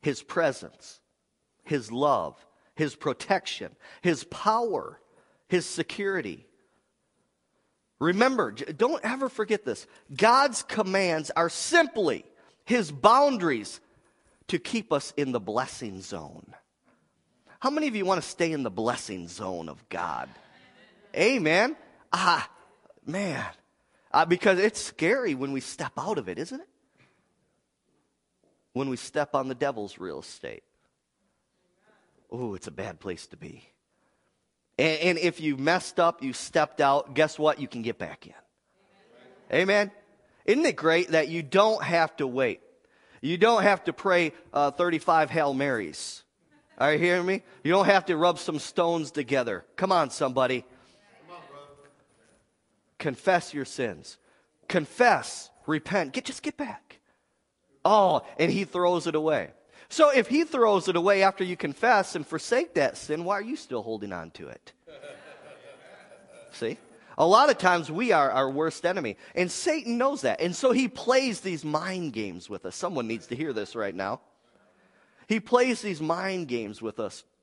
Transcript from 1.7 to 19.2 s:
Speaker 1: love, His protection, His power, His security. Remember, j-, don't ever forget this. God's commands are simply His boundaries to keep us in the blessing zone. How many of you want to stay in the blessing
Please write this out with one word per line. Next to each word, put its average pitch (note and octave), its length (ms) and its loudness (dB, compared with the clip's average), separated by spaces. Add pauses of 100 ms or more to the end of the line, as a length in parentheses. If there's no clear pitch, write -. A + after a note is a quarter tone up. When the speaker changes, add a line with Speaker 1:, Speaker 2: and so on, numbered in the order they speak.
Speaker 1:
love, A#2 520 0 (320)
His D3+ 200 -2
protection, - 800 -4 (260)
His E3+ 220 0
power, A3 800 -2 (480)
His F3+ 160 0
security. F#3 840 -6 (1500)
Remember, F#3+ 540 0
j-, A#2 180 -10
don't A#3+ 320 0
ever C4 240 -4
forget G#3+ 380 -4
this. A#2+ 200 -6 (300)
God's B3 480 4
commands F#3 720 -2
are E3 140 2
simply A#3+ 760 2 (400)
His G#3 260 0
boundaries F3+ 880 4 (680)
to F3+ 100 -2
keep - 340 -4
us C#3+ 260 -2
in C3+ 160 -2
the A#2+ 60 0
blessing G#2+ 600 -6
zone. E2 540 -14 (1040)
How C4 100 0
many D4+ 180 -2
of A#3 80 -4
you G3 100 -2
want F3+ 180 0
to - 40 -12
stay E3 240 -2
in C#3+ 120 -4
the A2+ 80 -4
blessing G2+ 560 -4